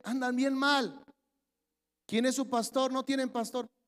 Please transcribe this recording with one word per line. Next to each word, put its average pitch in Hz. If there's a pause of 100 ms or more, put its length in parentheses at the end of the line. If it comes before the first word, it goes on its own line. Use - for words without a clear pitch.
andan 247
bien 269
mal". 269 (1040)
"¿Quién 226
es 262
su 269
pastor?". 254
"No 262
tienen 262
pastor". 233 (200)